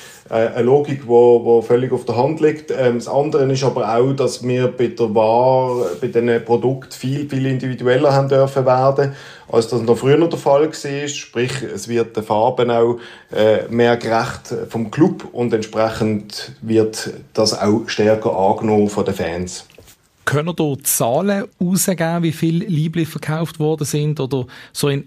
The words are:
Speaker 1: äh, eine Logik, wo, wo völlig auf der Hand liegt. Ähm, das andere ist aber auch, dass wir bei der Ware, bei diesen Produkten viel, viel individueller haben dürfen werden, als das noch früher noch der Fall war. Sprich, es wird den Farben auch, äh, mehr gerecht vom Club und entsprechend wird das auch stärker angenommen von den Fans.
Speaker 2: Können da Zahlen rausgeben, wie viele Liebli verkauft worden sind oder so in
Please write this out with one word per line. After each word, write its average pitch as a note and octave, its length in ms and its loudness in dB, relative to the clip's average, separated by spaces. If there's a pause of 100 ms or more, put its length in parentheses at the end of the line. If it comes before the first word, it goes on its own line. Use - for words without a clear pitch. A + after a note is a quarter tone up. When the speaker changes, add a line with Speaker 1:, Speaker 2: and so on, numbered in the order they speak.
(280)
Speaker 1:
äh, A2+ 60 -6
eine A2+ 280 0
Logik, C3+ 440 2
wo, A#2+ 380 6
wo A#2 180 4
völlig B2 300 0
auf B2+ 120 -2
der A#2 120 -4
Hand D3+ 240 0
liegt. D#3 320 0
Ähm, B2 240 0
das A#2 100 -6
andere C3+ 460 0
ist C3+ 100 -2
aber A#2 340 0
auch, C3 180 2
dass B2+ 280 -2
wir B2+ 240 0
bei A#2 220 -2
der A2 260 -2
Ware, A#2+ 840 2
bei A#2+ 80 -4
diesen A#2 360 0
Produkten B2 460 -2
viel, C#3 380 -6
viel C3+ 180 -4
individueller B2+ 640 0
haben C#3 160 2
dürfen C3+ 380 2
werden, C#3 460 2 (340)
als A2+ 220 2
das A#2 140 -2
noch A2+ 140 4
früher C3+ 200 4
noch E3+ 140 2
der C#3+ 100 -6
Fall C#3+ 260 4
war. C#3+ 420 -8
Sprich, B2+ 540 -6
es G2 240 -10
wird A#2 300 -2
den G#2+ 80 -2
Farben A#2 480 2
auch, A#2 260 2 (340)
äh, G#2+ 360 2
mehr A#2+ 280 4
gerecht A2+ 560 -4 (180)
vom A2+ 200 -6
Club - 400 0
und A#2+ 220 -2
entsprechend G#2+ 960 -4 (120)
wird A2 480 0 (220)
das G#2+ 240 0
auch G#2 300 0
stärker A2 500 0
angenommen G#2 520 2
von G2+ 160 -2
den G2 100 -2
Fans. F2 520 -6 (580)
Speaker 2:
Können D#3 320 -2
da D#3+ 80 0 (180)
Zahlen F#3+ 600 0 (160)
rausgeben, E3+ 600 0
wie D#3+ 100 0
viele E3 320 0
Liebli D#3+ 400 -2
verkauft D#3 540 -6
worden D#3 260 0
sind D3 360 -2
oder C3 260 -2 (260)
so - 160 -2
in C#3 180 -2